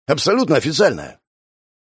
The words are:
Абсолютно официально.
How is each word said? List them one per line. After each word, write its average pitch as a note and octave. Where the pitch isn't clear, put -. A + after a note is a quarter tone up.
Абсолютно E3+
официально. B2+